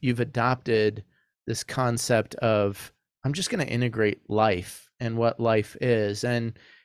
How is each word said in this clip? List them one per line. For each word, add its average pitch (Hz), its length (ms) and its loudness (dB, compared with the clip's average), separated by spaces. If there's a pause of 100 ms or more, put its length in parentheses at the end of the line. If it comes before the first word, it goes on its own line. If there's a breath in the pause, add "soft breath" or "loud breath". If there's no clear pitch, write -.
you've 123 180 0
adopted 117 840 0 (400)
this - 180 -4
concept 117 720 0
of, 104 560 0 (320)
"I'm 135 100 -2
just 180 180 -4
gonna 180 140 -2
integrate 113 640 0
life 104 600 0 (100)
and 113 160 -4
what 117 240 0
life 110 400 0
is." 110 440 0
And 117 340 -2 (280 soft breath)